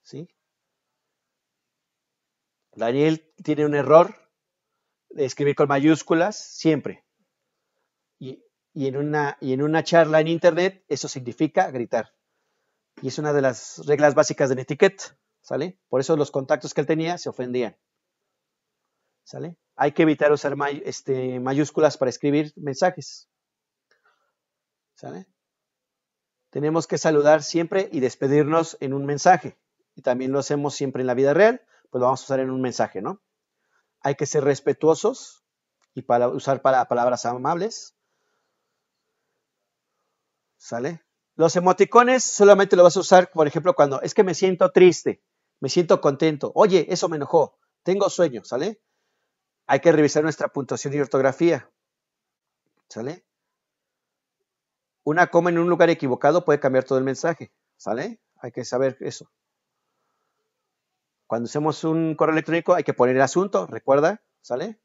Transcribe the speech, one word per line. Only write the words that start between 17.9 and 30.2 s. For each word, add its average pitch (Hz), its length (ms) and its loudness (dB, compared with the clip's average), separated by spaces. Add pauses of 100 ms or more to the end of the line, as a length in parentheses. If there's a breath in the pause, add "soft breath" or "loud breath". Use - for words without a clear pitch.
¿Sale? 143 320 -16 (180)
Hay 143 160 0
que 170 120 0
evitar 151 280 2
usar 143 240 -2
may-, 143 300 -6
este, 127 540 -6
mayúsculas 143 580 0
para 131 120 0
escribir 147 460 -2
mensajes. 151 720 -6 (1700)
¿Sale? 170 320 -18 (1200)
Tenemos 151 360 -4
que 170 100 -6
saludar 151 460 4
siempre 170 480 -4
y 170 80 -6
despedirnos 151 800 0
en 135 140 -6
un 139 120 -6
mensaje. 147 520 0 (380)
Y - 80 -20
también 131 280 -2